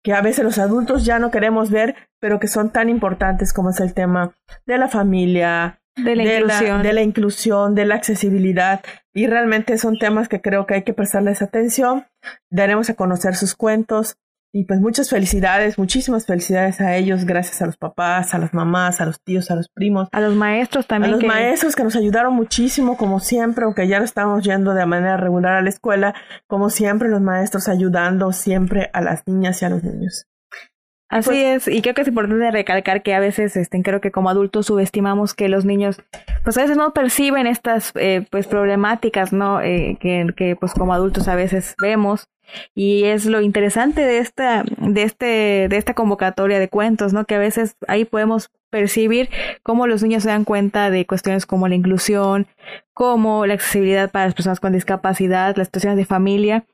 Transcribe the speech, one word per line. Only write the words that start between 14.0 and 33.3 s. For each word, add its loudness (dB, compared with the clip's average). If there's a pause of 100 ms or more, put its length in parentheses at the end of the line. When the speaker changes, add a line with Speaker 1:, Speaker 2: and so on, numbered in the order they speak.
Speaker 1:
y -2
pues 0
muchas 0
felicidades, 2
muchísimas 0
felicidades 0
a 0
ellos, 0
gracias -2
a 0
los -4
papás, -4
a -2
las -4
mamás, 0
a 0
los -6
tíos, -4
a 0
los -4
primos. -2
Speaker 2:
A -2
los 2
maestros 0
también 0
Speaker 1:
A 2
los 2
Speaker 2:
que 2
Speaker 1:
maestros 0
que 0
nos 0
ayudaron 2
muchísimo, 0
como 0
siempre, 0
aunque 0
ya 2
no 2
estamos -2
yendo 2
de 2
manera 0
regular 2
a 2
la 2
escuela, 0 (320)
como 0
siempre 0
los 2
maestros 0
ayudando 0
siempre 0
a -2
las -4
niñas -2
y -2
a -2
los -2
niños. -8 (840)
Speaker 2:
Así 0
Speaker 1:
Pues 2
Speaker 2:
es, 0
y 0
creo 0
que -2
es 0
importante 0
recalcar -2
que 0
a 2
veces, 0